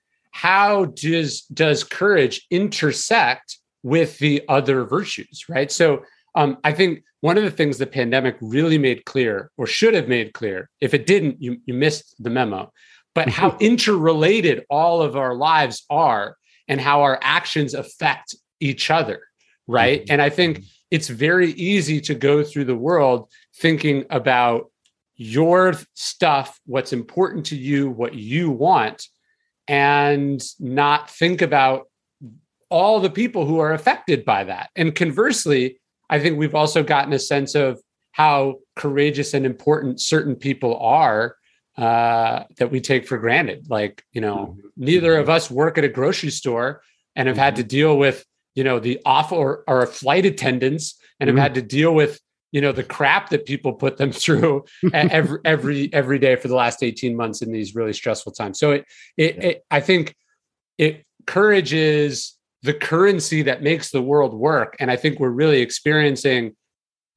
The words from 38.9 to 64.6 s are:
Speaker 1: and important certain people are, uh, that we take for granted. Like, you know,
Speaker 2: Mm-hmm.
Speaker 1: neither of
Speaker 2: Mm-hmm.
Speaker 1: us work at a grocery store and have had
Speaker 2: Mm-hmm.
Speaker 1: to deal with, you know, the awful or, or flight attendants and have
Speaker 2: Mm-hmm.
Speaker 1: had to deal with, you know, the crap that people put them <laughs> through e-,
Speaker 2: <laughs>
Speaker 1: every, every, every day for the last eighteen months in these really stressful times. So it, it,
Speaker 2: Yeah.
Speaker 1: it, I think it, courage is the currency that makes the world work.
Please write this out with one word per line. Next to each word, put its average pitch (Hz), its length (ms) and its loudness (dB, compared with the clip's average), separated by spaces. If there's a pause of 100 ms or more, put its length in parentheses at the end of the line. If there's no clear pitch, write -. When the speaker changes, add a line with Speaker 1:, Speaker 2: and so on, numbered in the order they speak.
Speaker 1:
and 135 120 0
important 135 560 -2
certain 147 340 0
people 131 440 -4
are, 117 560 2 (420)
uh, 117 640 2 (140)
that 123 140 0
we 131 100 -2
take 131 260 -2
for 127 100 -4
granted. 117 520 -2
Like, 104 420 -4
you 120 100 -8
know, 104 160 -4 (200)
Speaker 2:
Mm-hmm. - 100 -20 (100)
Speaker 1:
neither 165 400 2
of 147 80 0
Speaker 2:
Mm-hmm. 151 100 4
Speaker 1:
us 160 160 -2
work 156 260 0
at 156 60 2
a 139 60 0
grocery 139 420 -2
store 127 500 -4 (340)
and 131 120 0
have 131 100 0
had 139 160 4
Speaker 2:
Mm-hmm. 220 100 -4
Speaker 1:
to 110 40 -10
deal 147 300 4
with, 139 280 2 (300)
you 135 80 -2
know, 131 160 0
the 123 260 -4
awful 156 320 2
or, 139 300 -2
or 127 180 2
flight 147 400 0
attendants 135 720 -2 (240)
and 135 80 0
have 131 80 4
Speaker 2:
Mm-hmm. 139 80 6
Speaker 1:
had 135 120 0
to 131 60 -2
deal 143 320 0
with, 147 260 2 (320)
you 143 100 -2
know, 139 100 2
the 127 120 -6
crap 151 460 0
that 147 160 -2
people 139 280 -4
put 139 240 -4
them 139 140 0
<laughs> - 120 -8
through 143 420 2 (180)
e-, 180 60 2
Speaker 2:
<laughs> - 40 2
Speaker 1:
every, 156 520 2
every, 143 480 0
every 139 260 0
day 131 160 4
for 123 120 -4
the 123 80 0
last 120 260 0
eighteen 120 340 -4
months 113 280 -6
in 113 80 -6
these 107 240 -8
really 110 180 -4
stressful 107 380 -6
times. 101 280 -10
So 147 120 4
it, 143 140 -2 (300)
it, 160 200 0
Speaker 2:
Yeah. 180 140 -8
Speaker 1:
it, - 200 -6
I 151 120 2
think 175 340 0 (640)
it, 156 260 0 (220)
courage 196 460 2
is 151 600 0 (300)
the 147 100 0
currency 160 720 0
that 131 180 -2
makes 151 300 -2
the 139 100 0
world 135 320 2
work. 120 460 0